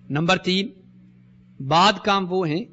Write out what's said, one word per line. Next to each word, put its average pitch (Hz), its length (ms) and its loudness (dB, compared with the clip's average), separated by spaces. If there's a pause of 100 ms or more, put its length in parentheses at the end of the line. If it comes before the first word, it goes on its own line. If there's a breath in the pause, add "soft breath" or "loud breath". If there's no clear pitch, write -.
(100)
نمبر 170 280 0
تین، 185 300 -2 (920)
بعض 175 440 2
کام 196 260 0
وہ 185 180 -2
ہیں 175 240 -4